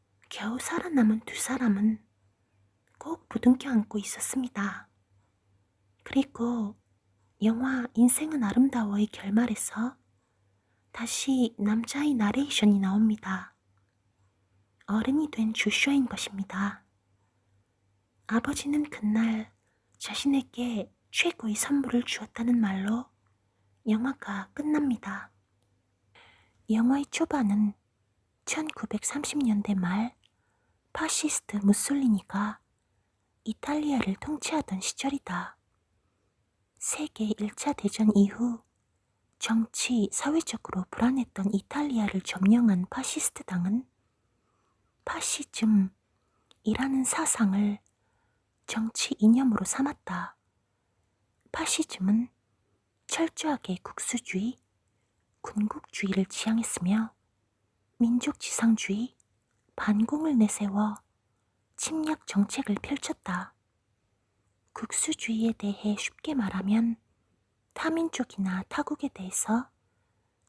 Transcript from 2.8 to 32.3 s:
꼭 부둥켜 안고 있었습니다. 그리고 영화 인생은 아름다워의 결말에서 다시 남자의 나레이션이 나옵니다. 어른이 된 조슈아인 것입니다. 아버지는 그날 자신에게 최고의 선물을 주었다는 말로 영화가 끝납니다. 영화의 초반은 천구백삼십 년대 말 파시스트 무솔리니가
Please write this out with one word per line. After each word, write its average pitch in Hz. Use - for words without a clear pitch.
꼭 -
부둥켜 254
안고 214
있었습니다. -
그리고 233
영화 240
인생은 262
아름다워의 214
결말에서 220
다시 240
남자의 233
나레이션이 214
나옵니다. 202
어른이 262
된 220
조슈아인 269
것입니다. 196
아버지는 285
그날 220
자신에게 240
최고의 226
선물을 262
주었다는 233
말로 208
영화가 214
끝납니다. 294
영화의 247
초반은 208
천구백삼십 -
년대 208
말 190
파시스트 -
무솔리니가 208